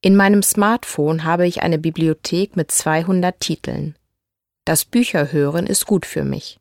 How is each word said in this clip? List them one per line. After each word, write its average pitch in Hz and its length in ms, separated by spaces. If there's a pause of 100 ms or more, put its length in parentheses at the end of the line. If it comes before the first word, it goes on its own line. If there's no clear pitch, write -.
In 196 160
meinem 196 260
Smartphone 160 800
habe 170 240
ich 180 160
eine 165 160
Bibliothek 165 760
mit 165 160
zweihundert 180 640
Titeln. - 580 (680)
Das 156 200
Bücherhören 156 840
ist - 180
gut 196 180
für - 200
mich. - 360